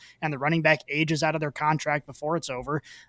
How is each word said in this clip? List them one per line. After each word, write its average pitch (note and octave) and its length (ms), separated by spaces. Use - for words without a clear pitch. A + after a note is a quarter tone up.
and D3+ 120
the C3+ 60
running D#3 220
back D#3 280
ages D3+ 340
out D#3 140
of D#3 40
their D3 120
contract D3+ 520
before D3+ 320
it's D3+ 140
over. C3 320